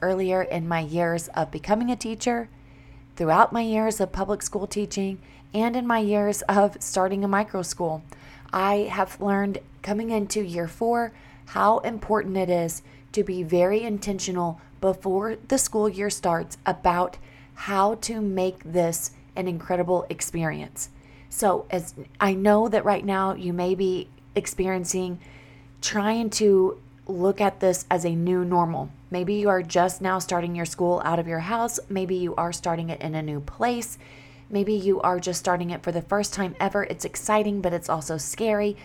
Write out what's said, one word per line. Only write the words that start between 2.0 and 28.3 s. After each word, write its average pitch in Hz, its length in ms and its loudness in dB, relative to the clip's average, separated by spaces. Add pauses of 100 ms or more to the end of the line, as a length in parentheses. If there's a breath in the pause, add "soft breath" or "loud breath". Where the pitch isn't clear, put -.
throughout 170 360 6
my 233 100 -2
years 220 380 0
of 185 120 0
public 196 300 -2
school 196 240 -4
teaching, 196 520 -4 (360 loud breath)
and 233 220 2
in 247 100 -2
my 233 120 2
years 208 460 2
of 202 360 4
starting 190 440 0
a 202 40 0
micro 202 340 0
school. 160 420 -4 (500 loud breath)
I 202 380 2
have - 280 -2
learned 196 400 0 (220)
coming 220 300 -2
into 214 320 0
year 170 240 -4
four 233 440 0 (360 loud breath)
how 202 320 4
important 214 580 -2
it 185 120 0
is 170 340 0 (280 loud breath)
to 208 120 2
be 180 200 -2
very 180 380 4
intentional 190 800 -4 (180 loud breath)
before 190 560 0 (120)
the 269 100 2
school 214 320 2
year 202 200 -2
starts 170 560 -2
about 180 520 2 (360 loud breath)
how 202 420 2
to 220 260 -6
make 185 420 -2
this 170 480 0 (240 loud breath)
an 185 120 -4
incredible 175 640 0
experience. 156 800 -6 (380 loud breath)
So - 420 0
as 175 260 -6 (240)
I 196 140 4
know 208 360 4
that 208 160 2
right 202 180 2
now 190 300 0
you 180 180 -4
may 180 240 0
be 185 340 -2 (260)
experiencing 185 840 -2 (640 loud breath)
trying 220 480 0
to 196 500 4 (280)
look 190 340 0
at 196 180 2
this 185 320 2
as 175 140 0
a 165 100 0
new 180 300 2